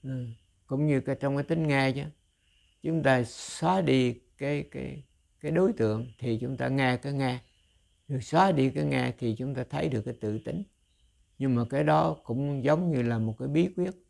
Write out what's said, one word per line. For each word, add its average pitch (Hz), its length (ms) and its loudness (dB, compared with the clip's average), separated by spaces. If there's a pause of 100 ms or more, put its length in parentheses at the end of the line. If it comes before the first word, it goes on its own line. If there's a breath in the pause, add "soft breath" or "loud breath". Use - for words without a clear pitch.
Ừ. 131 220 -8 (420)
Cũng 143 200 0
như 139 140 4
cái, 135 140 -4
trong 139 200 -2
cái 143 80 -2
tính 160 240 0
nghe 135 240 2
chứ. 139 120 -4 (800)
Chúng 160 200 -2
ta 131 200 4
xóa 180 580 -2
đi 131 380 2 (180)
cái, 143 340 -4
cái, 135 320 -10 (360)
cái 147 120 -6
đối 185 220 2
tượng 113 340 0 (120)
thì 120 220 -2
chúng 127 160 -4
ta 127 100 -4
nghe 131 300 2
cái 139 160 -6
nghe. 127 260 -2 (680)
Rồi 131 140 -4
xóa 180 300 4
đi 135 180 4
cái 147 160 -2
nghe 127 320 0
thì 113 200 -2
chúng 131 180 -6
ta 127 140 -4
thấy 151 200 -2
được 120 120 -2
cái 120 200 -6
tự 107 180 -4
tính. 180 240 -6 (760)
Nhưng 135 180 0
mà 120 140 2
cái 143 140 0
đó 156 400 2
cũng 139 400 -4
giống 160 280 2
như 131 100 2
là 117 160 0
một 110 220 -2
cái 131 80 -6
bí 165 280 2
quyết. 185 160 -2 (180)